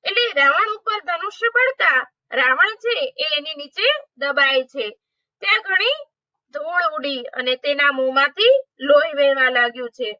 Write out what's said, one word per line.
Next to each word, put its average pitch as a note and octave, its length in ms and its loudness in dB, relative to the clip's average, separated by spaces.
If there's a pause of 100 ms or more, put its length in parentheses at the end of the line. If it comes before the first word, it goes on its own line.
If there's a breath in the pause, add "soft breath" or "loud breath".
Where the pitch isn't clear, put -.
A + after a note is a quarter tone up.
એટલે G4 380 0
રાવણ F#4 340 2
ઉપર G#4 300 -6
ધનુષ્ય F4 440 -4
પડતા G4+ 640 0 (200)
રાવણ D#4 440 2
છે G#4+ 420 -4
એ D4+ 200 -4
એની D4+ 180 -8
નીચે G4+ 440 -4 (180)
દબાય C4+ 460 0
છે. C4 260 -8 (500)
ત્યાં G#4 220 0
ઘણી A4 460 -2 (420)
ધૂળ E4 340 -4 (100)
ઉડી C#4 300 -6
અને B3+ 320 -4
તેના C#4+ 360 0
મોંમાંથી C#4 720 2 (160)
લોહી C#5+ 340 4
વહેવા C#4 360 2
લાગ્યું A#3+ 400 0
છે. A3 300 -8